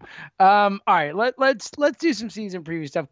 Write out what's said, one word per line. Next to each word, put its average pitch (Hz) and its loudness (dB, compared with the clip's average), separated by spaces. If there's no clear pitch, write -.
Um, 202 4
all 208 4
right, 156 0
let, 247 -2
let's, 269 0
let's 294 0
do 320 0
some 220 -8
season 185 -10
preview 160 -8
stuff. 156 -4